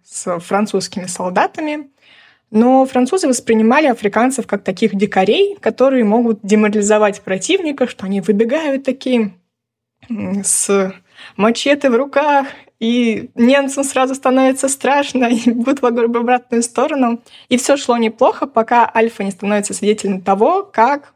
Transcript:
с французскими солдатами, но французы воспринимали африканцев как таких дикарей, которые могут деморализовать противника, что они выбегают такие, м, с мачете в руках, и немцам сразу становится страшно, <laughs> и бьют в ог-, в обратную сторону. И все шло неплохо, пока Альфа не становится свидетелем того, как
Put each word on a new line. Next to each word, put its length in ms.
с 360
французскими 640
солдатами, 840
но 340
французы 420
воспринимали 600
африканцев 600
как 160
таких 320
дикарей, 640
которые 440
могут 380
деморализовать 800
противника, 640
что 180
они 160
выбегают 600
такие, 500
м, 340
с 500
мачете 520
в 60
руках, 520
и 560
немцам 480
сразу 320
становится 540
страшно, 560
<laughs> 40
и 200
бьют 320
в 40
ог-, 220
в 100
обратную 460
сторону. 560
И 80
все 200
шло 200
неплохо, 500
пока 480
Альфа 280
не 80
становится 420
свидетелем 480
того, 420
как 520